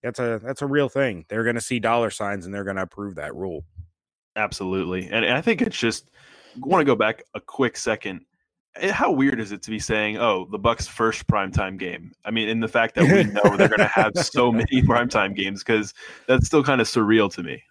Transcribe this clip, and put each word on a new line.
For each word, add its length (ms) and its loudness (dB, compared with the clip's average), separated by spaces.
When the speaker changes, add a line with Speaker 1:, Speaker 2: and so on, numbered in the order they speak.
Speaker 1:
That's 160 -8
a, 240 -2
that's 200 -8
a 20 -4
real 240 2
thing. 400 -2
They're 140 -2
gonna 180 0
see 180 -4
dollar 300 2
signs 380 -6
and 80 -10
they're 80 -6
gonna 180 -4
approve 340 -8
that 200 -10
rule. 300 -8
Speaker 2:
Absolutely. 720 -4
And 180 -2
I 160 0
think 200 0
it's 160 -2
just, 320 -4
I 100 -12
wanna 200 2
go 100 4
back 260 0
a 40 -8
quick 380 -2
second. 480 -6
Eh, 140 -2
how 200 0
weird 280 2
is 120 -8
it 100 -10
to 80 -14
be 80 -6
saying, 400 -2
"Oh, 320 0
the 80 -8
Bucks' 300 0
first 400 -2
primetime 500 -2
game"? 360 -10
I 60 -6
mean, 180 0
in 120 -2
the 60 -2
fact 280 0
that 80 4
we 280 6
know 240 4
they're 140 6
gonna 240 4
have 220 2
so 360 2
Speaker 1:
<laughs> 0 -
Speaker 2:
many 300 2
primetime 540 2
games, 280 -4
'cause 300 0
that's 220 4
still 160 4
kinda 200 4
surreal 500 4
to 100 -10
me. 280 -10